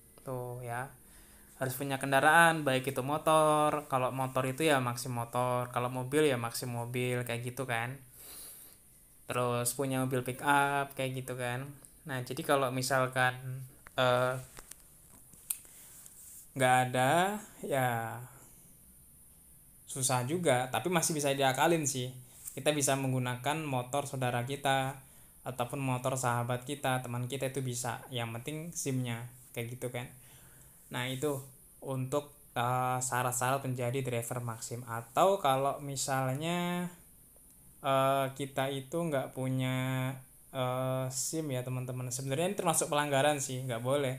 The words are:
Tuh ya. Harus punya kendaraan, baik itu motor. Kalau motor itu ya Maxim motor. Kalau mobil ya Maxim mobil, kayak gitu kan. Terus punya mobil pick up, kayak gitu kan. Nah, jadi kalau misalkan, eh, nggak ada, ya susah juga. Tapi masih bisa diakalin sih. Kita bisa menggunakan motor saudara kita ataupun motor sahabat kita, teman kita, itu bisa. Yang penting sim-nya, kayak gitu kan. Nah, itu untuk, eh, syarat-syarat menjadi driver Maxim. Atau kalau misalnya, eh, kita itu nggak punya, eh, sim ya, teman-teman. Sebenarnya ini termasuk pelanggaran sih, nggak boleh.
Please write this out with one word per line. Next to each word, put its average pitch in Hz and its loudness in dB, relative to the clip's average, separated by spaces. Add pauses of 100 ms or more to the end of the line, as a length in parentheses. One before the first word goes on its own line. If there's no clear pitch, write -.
(260)
Tuh 123 -8
ya. 123 -6 (720)
Harus 131 -2
punya 139 -4
kendaraan, 151 6
baik 131 0
itu 131 0
motor. 151 4
Kalau 127 0
motor 131 -2
itu 131 -2
ya 147 6
Maxim 123 -2
motor. 123 0
Kalau 123 -2
mobil 127 2
ya 131 4
Maxim 120 -4
mobil, 123 -2
kayak 120 -4
gitu 127 -6
kan. 120 -4 (1300)
Terus 120 0
punya 135 0
mobil 127 0
pick 127 -6
up, 143 2
kayak 131 -2
gitu 127 -6
kan. 127 -4 (400)
Nah, 131 -4
jadi 131 -6
kalau 139 4
misalkan, 131 0 (320)
eh, 127 2 (2250)
nggak 127 6 (120)
ada, 165 2 (160)
ya 120 0 (1800)
susah 127 0
juga. 135 2
Tapi 123 0
masih 170 2
bisa 143 2
diakalin 139 4
sih. 131 -4 (400)
Kita 151 2
bisa 139 2
menggunakan 131 0
motor 135 -2
saudara 123 -2
kita 135 0 (480)
ataupun 127 -4
motor 131 0
sahabat 123 0
kita, 131 -2
teman 123 -4
kita, 131 -4
itu 139 -6
bisa. 123 -4 (160)
Yang 117 -4
penting 147 2 (140)
sim-nya, 123 0 (240)
kayak 120 -4
gitu 120 -4
kan. 120 -4 (840)
Nah, 123 -2
itu 131 0 (480)
untuk, 135 -2 (240)
eh, 127 2
syarat-syarat 127 0
menjadi 127 -2
driver 123 -4
Maxim. 117 -8
Atau 147 2
kalau 135 2
misalnya, 156 -2 (960)
eh, 135 4
kita 135 -2
itu 135 -6
nggak 147 -2
punya, 131 0 (380)
eh, 131 -2
sim 160 -4
ya, 127 -2
teman-teman. 127 -4
Sebenarnya 135 -2
ini 202 -4
termasuk 165 2
pelanggaran 147 4
sih, 135 -4
nggak 123 -4
boleh. 131 2